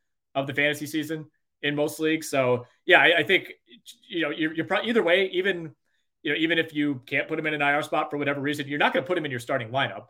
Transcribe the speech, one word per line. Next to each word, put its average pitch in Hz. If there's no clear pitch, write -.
of 135
the 139
fantasy 147
season 156
in 147
most 151
leagues. 156
So 123
yeah, 170
I, 160
I 156
think, 180
you 165
know, 147
you're, 156
you're 160
pro-, 202
either 226
way, 185
even, 175
you 147
know, 151
even 160
if 160
you 147
can't 143
put 156
him 156
in 151
an 147
I 143
R 151
spot 151
for 147
whatever 143
reason, 143
you're 147
not 220
gonna 170
put 180
him 156
in 143
your 123
starting 120
lineup, 113